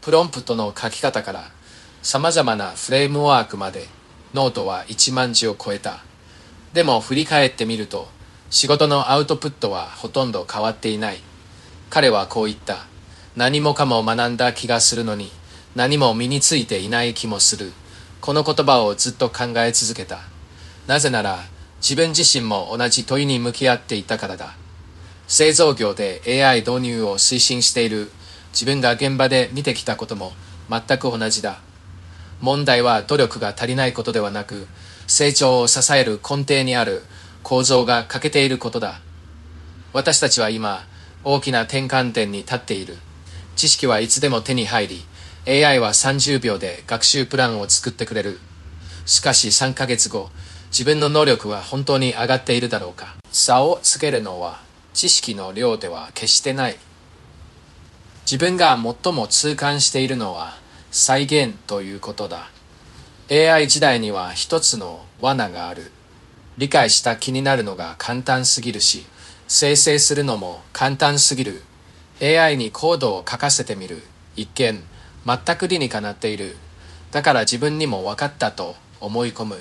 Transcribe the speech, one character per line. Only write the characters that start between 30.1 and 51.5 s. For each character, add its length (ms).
も 180
全 120
く 180
同 140
じ 120
だ。 180
問 240
題 160
は 220
努 140
力 220
が 160
足 120
り 80
な 100
い 80
こ 100
と 80
で 80
は 120
な 120
く、 240
成 260
長 280
を 60
支 120
え 100
る 240
根 180
底 180
に 120
あ 80
る 200
構 200
造 220
が 220
欠 160
け 60
て 160
い 40
る 80
こ 140
と 80
だ。 200
私 260
た 100
ち 120
は 80
今、 380
大 180
き 100
な 120
転 220
換 260
点 200
に 80
立 160
っ 40
て 140
い 120
る。 120
知 140
識 180
は 120
い 80
つ 140
で 80
も 120
手 120
に 120
入 220
り、 180
エ 160
ー 60
ア 80
イ 40
は 140
三 240
十 220
秒 180
で 300
学 160
習 220
プ 120
ラ 100
ン 120
を 100
作 220
っ 20
て 120
く 100
れ 80
る。 160
し 140
か 140
し 180
三 220
ヶ 120
月 240
後、 200
自 120
分 160
の 80
能 160
力 260
は 120